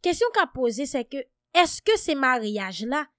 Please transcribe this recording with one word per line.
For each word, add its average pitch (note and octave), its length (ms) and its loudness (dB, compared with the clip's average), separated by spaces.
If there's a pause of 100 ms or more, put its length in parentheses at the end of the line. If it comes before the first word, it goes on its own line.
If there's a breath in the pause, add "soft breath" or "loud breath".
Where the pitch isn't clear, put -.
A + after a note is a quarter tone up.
Kesyon A4+ 300 0
k G4+ 100 2
ap - 120 -4
poze: B3 340 -2
se B3 140 -4
ke C4+ 220 -10 (300)
eske F4+ 440 4
se D#4 180 0
maryaj G#3 720 -2
la C#4+ 180 -2 (140)